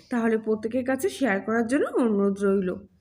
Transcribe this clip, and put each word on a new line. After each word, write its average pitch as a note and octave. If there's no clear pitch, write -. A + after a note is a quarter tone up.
তাহলে A3+
প্রত্যেকের A3
কাছে C4+
শেয়ার A3+
করার A3
জন্য D4+
অনুরোধ G3+
রইল। G3